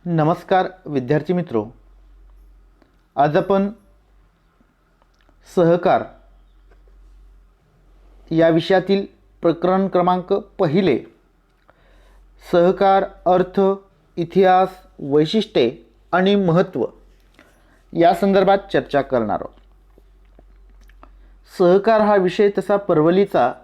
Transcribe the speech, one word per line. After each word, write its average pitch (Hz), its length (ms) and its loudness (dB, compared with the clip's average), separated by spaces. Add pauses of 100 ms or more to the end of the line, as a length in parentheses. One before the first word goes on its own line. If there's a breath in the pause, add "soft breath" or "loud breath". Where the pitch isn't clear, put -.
नमस्कार 170 600 -2 (180)
विद्यार्थी 147 480 -4
मित्रो, 120 320 -4 (1500)
आज 147 220 0
आपण 196 340 -2 (1800)
सहकार 170 480 2 (2250)
या 165 180 2
विषयातील 185 560 0 (360)
प्रकरण 185 460 0
क्रमांक 180 460 -2
पहिले 180 680 -2 (1500 soft breath)
सहकार, 190 540 2 (200)
अर्थ, 180 360 0 (560)
इतिहास, 185 520 2 (300)
वैशिष्ट्ये 156 760 0 (340)
आणि 185 240 0
महत्त्व 175 500 0 (1080 soft breath)
या 170 200 2
संदर्भात 196 440 2 (160)
चर्चा 139 280 -2
करणार 110 400 -4
आहोत. - 180 -16 (2000)
सहकार 196 440 2
हा 208 140 2
विषय 196 420 0
तसा 202 200 -2
परवलीचा 175 760 0 (100)